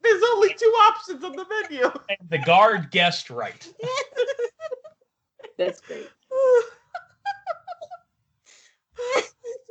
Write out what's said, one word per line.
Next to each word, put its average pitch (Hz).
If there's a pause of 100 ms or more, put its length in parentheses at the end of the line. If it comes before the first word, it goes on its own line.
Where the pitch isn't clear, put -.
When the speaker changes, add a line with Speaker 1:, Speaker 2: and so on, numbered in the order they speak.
Speaker 1:
There's 403 (120)
only 403
two 466 (220)
options 370
on 285
the 381
menu. 403 (240)
Speaker 2:
And 185
the 160
guard 180
guessed 175
right. 226 (880)
Speaker 3:
<laughs> -
That's -
great. -
Speaker 1:
<laughs> - (3500)